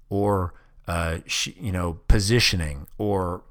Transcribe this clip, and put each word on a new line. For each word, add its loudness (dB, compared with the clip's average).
or, 0
uh, -2
she, -6
you -4
know, -2
positioning 2
or -2